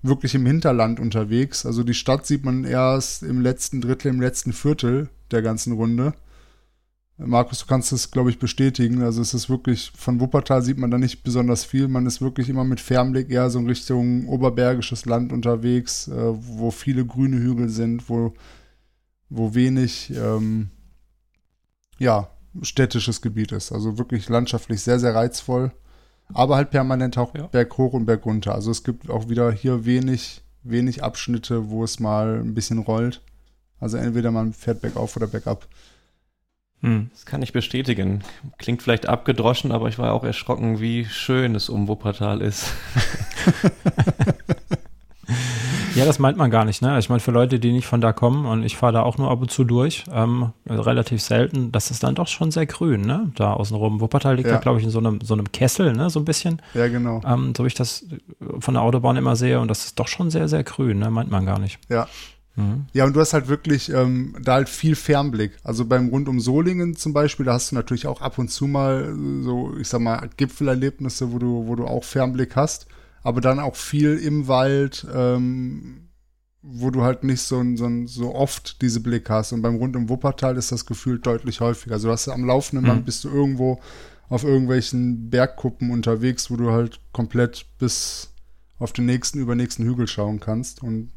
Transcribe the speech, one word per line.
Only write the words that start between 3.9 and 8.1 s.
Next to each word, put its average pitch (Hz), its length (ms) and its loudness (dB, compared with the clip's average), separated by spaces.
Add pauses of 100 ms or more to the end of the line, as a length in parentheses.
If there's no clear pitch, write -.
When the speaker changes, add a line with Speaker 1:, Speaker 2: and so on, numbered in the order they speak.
Speaker 1:
im 127 120 0
letzten 123 320 -2
Viertel 143 560 0 (220)
der 117 100 2
ganzen 110 320 -2
Runde. 117 400 0 (1040)
Markus, 123 420 0
du - 40 -12
kannst 131 260 0
das, 131 200 -4